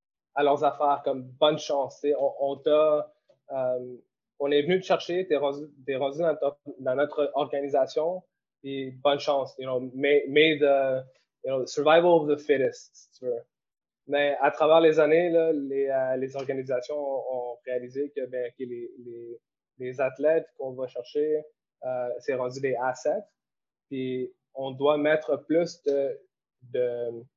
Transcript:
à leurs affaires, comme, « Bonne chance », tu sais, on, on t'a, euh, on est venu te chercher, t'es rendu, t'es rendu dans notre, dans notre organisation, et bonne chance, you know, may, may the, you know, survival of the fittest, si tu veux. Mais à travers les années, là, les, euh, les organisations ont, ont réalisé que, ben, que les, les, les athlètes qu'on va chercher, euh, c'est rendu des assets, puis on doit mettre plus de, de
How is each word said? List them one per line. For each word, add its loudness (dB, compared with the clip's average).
à 2
leurs 2
affaires, 0
comme, « -4
Bonne 4
chance », -4
tu 0
sais, 2
on, 0
on -4
t'a, 2
euh, -4
on -2
est 4
venu 2
te -10
chercher, -2
t'es 2
rendu, -4
t'es -4
rendu -4
dans 0
notre, -2
dans -2
notre 0
organisation, -2
et -8
bonne 0
chance, -2
you -10
know, -2
may, 4
may 6
the, 2
you -6
know, -2
survival 4
of 6
the 0
fittest, 0
si -20
tu -12
veux. -4
Mais 0
à 4
travers 6
les 6
années, 4
là, 2
les, -2
euh, 0
les -6
organisations -4
ont, -6
ont -8
réalisé -6
que, -6
ben, -8
que -10
les, -10
les, -16
les -8
athlètes 0
qu'on -8
va -8
chercher, -2
euh, -4
c'est -4
rendu -4
des -2
assets, -2
puis -6
on -6
doit 2
mettre 0
plus 0
de, -2
de -2